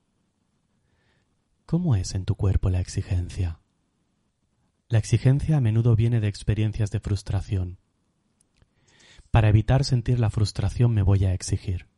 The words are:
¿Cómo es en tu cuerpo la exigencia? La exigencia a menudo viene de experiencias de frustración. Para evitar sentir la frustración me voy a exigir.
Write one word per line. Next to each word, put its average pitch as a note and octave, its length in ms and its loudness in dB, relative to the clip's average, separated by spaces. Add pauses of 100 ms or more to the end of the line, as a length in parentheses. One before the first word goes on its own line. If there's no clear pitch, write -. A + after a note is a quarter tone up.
(1600)
¿Cómo E3 300 0
es F#2 200 -2
en F#2+ 100 -6
tu G2 100 -2
cuerpo F#2+ 340 0
la F2+ 120 0
exigencia? F2+ 800 -6 (1300)
La A#2 100 0
exigencia C3+ 580 0
a C#3 40 2
menudo A2+ 360 2
viene A#2 240 0
de G#2 80 -2
experiencias G#2 640 -2
de G2+ 100 -4
frustración. F#2 760 -4 (1500)
Para G#2+ 180 6
evitar B2+ 360 4
sentir B2 340 -2
la A2+ 120 0
frustración G#2+ 640 0
me G2+ 100 2
voy F#2+ 220 4
a F#2 80 2
exigir. - 540 -6 (120)